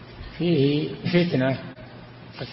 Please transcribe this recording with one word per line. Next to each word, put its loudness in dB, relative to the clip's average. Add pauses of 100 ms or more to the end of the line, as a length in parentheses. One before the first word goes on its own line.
(380)
فيه 4 (240)
فتنة 4 (840)
قد -10